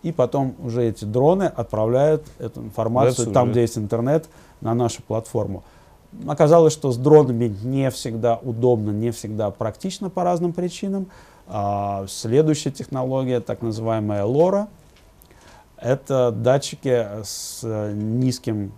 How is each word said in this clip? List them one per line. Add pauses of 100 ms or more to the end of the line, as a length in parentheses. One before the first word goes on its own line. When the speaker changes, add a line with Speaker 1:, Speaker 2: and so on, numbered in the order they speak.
Speaker 1:
и
потом
уже
эти
дроны
отправляют (140)
эту
информацию
Speaker 2:
Дальше
Speaker 1:
там,
Speaker 2:
уже.
Speaker 1:
где
есть
интернет, (340)
на
нашу
платформу. (640)
Оказалось,
что
с
дронами (100)
не
всегда
удобно,
не
всегда
практично
по
разным
причинам. (400)
А,
следующая
технология,
так
называемая
лора, (1080)
это
датчики (180)
с (320)
низким